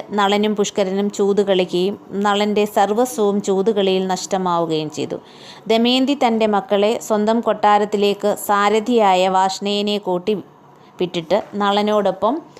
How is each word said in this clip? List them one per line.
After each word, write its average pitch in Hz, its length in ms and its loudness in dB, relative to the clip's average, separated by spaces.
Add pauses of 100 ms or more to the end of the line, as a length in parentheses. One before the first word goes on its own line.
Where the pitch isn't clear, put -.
(120)
നളനും 208 440 2
പുഷ്കരനും 202 560 -2
ചൂതുകളിക്കുകയും 190 840 0 (300)
നളന്റെ 208 400 0
സർവസ്വവും 208 760 0
ചൂതുകളിയിൽ 190 640 0
നഷ്ടമാവുകയും 170 840 -2
ചെയ്തു. - 300 -8 (480)
ദമയന്തി 247 560 2
തന്റെ 226 240 2
മക്കളെ 202 440 0 (100)
സ്വന്തം 220 400 0
കൊട്ടാരത്തിലേക്ക് 208 880 2 (160)
സാരഥിയായ 208 840 2
വാഷ്ണേയനെ 202 680 0
കൂട്ടി 185 380 -2 (600)
വിട്ടിട്ട് 175 420 -2 (160)
നളനോടൊപ്പം 208 800 0 (240)